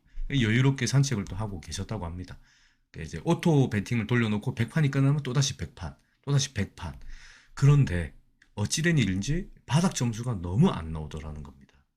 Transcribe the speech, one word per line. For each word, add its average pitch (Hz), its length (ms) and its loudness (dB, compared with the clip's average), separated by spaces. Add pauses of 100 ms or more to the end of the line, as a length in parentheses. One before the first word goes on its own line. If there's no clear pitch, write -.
(300)
여유롭게 127 580 2
산책을 123 380 2
또 87 100 -10
하고 98 260 -8
계셨다고 92 440 -8
합니다. 85 340 -12 (520)
그 80 100 -14
이제 80 220 -10
오토 160 460 4
베팅을 107 380 -2
돌려놓고 117 480 0
백 117 140 -2
판이 151 200 2
끝나면 139 340 2
또다시 135 340 0
백 - 180 -10
판, 76 200 -10 (280)
또다시 139 300 0
백 - 220 -4
판. 78 220 -10 (560)
그런데 135 640 4 (400)
어찌된 156 420 0
일인지 113 520 0 (160)
바닥 160 300 2
점수가 120 460 -4
너무 98 280 4
안 80 220 -6
나오더라는 76 520 -8
겁니다. - 300 -20 (240)